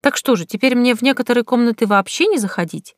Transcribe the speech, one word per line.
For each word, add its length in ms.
Так 140
что 200
же, 100
теперь 280
мне 220
в 60
некоторые 420
комнаты 420
вообще 420
не 100
заходить? 600